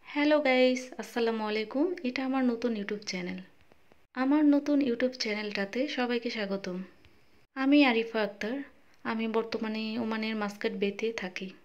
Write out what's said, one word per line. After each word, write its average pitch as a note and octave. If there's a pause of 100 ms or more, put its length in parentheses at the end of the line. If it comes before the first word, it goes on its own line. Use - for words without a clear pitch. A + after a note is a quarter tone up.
হ্যালো D4
গাইস, B3+ (160)
আসসালামু A3+
আলাইকুম। A3
এটা B3+
আমার C4
নতুন A#3
YouTube G#3
চ্যানেল। F#3 (720)
আমার C#4
নতুন C#4+
YouTube B3+
চ্যানেলটাতে G#3
সবাইকে A#3+
স্বাগতম। G3 (760)
আমি C#4
আরিফা A3+
আক্তার। G#3 (460)
আমি A3+
বর্তমানে A3
ওমানের A3
মাস্কাট G#3
বেতে G3+
থাকি। F#3+ (160)